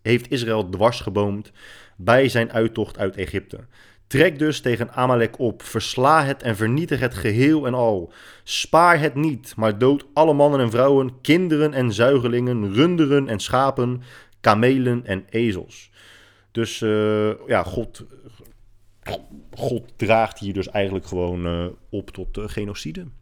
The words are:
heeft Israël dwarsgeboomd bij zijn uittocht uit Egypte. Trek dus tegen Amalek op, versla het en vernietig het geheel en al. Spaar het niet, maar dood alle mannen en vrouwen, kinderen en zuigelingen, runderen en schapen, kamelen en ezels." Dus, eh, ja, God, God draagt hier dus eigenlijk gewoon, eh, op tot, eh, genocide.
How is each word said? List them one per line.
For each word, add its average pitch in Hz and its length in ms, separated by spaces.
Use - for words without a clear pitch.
heeft 120 300
Israël 113 380
dwarsgeboomd 104 840
bij 120 340
zijn 117 220
uittocht 113 460
uit 98 180
Egypte. 95 440
Trek 147 320
dus 151 220
tegen 117 320
Amalek 123 460
op, 117 240
versla 139 600
het 135 180
en 117 140
vernietig 123 440
het 123 140
geheel 131 520
en 123 80
al. 110 380
Spaar 170 560
het 143 160
niet, 147 400
maar 110 220
dood 135 360
alle 156 200
mannen 143 260
en 120 120
vrouwen, 131 500
kinderen 156 520
en 127 200
zuigelingen, 120 800
runderen 143 540
en 110 120
schapen, 127 600
kamelen 120 640
en 95 240
ezels." 110 640
Dus, 113 300
eh, 107 640
ja, 107 160
God, - 420
God 123 440
draagt 110 440
hier 98 140
dus 92 160
eigenlijk 98 360
gewoon, 90 400
eh, 85 200
op 98 200
tot, - 280
eh, 104 100
genocide. 104 580